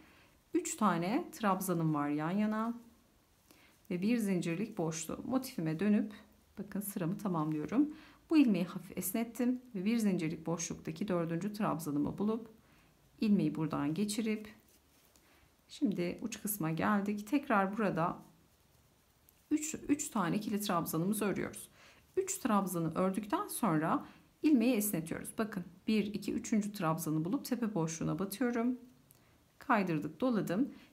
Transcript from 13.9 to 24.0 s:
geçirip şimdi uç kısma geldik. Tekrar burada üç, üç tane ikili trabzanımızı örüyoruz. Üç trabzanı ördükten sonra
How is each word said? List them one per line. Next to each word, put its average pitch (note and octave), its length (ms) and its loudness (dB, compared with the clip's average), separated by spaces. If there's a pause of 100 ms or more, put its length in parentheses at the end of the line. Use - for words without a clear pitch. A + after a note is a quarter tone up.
geçirip G#3+ 640 -2 (1120)
şimdi F#3 540 -2
uç - 200 -8
kısma E3 300 -2
geldik. G#3 560 0
Tekrar G#3 500 2
burada E3+ 400 0 (1300)
üç, D4+ 240 -2 (140)
üç C#4+ 200 0
tane F3+ 280 0
ikili G#3 220 -2
trabzanımızı F#3+ 680 0
örüyoruz. - 440 -4 (480)
Üç F#4+ 200 -2
trabzanı F#3 580 0
ördükten G#3 520 0
sonra F3 580 0 (380)